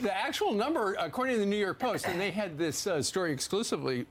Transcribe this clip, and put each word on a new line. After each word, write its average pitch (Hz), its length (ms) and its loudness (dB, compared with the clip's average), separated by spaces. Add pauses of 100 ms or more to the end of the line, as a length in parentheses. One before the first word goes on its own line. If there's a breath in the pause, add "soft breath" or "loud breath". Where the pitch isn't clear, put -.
the 196 120 2
actual 277 380 0
number, 220 460 2
according 240 380 0
to 220 40 2
the 202 60 2
New 202 100 2
York 196 220 0
Post, 214 280 -2
and 180 140 -2
they 196 100 0
had 180 280 -4
this, 160 280 0
uh, 170 140 2
story 165 320 0
exclusively, 139 800 0